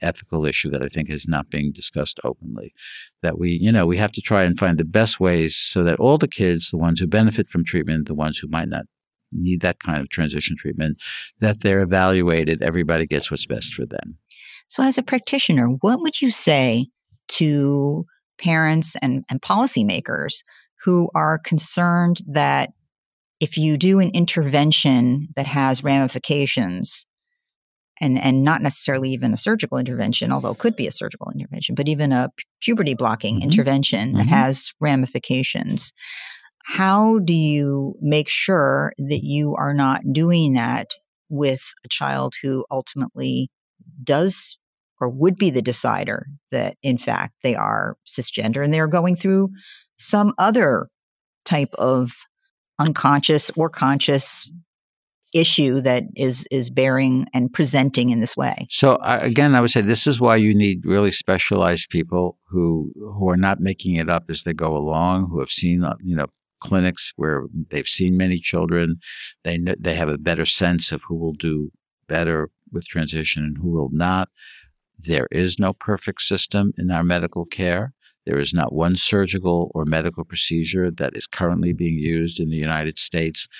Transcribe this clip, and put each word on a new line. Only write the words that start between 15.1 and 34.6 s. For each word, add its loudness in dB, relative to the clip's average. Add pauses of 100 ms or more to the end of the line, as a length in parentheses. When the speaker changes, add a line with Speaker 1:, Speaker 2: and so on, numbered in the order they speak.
Speaker 2:
what 2
would -4
you 2
say 2 (420)
to 0 (320)
parents 2
and, -2
and -4
policymakers 0 (420)
who 4
are 2
concerned 0
that 0 (720)
if -4
you 2
do 4
an 2
intervention 2
that -4
has 0
ramifications, -2 (960)
and, 2
and 2
not 2
necessarily -2
even 0
a -2
surgical -2
intervention, -2
although -2
it -12
could 0
be -4
a -4
surgical -10
intervention, -8
but -2
even 0
a 2
pu-, -18 (180)
puberty 0
blocking -2
Speaker 1:
Mm-hmm. 0
Speaker 2:
intervention 0
that 2
Speaker 1:
Mm-hmm. 4
Speaker 2:
has 2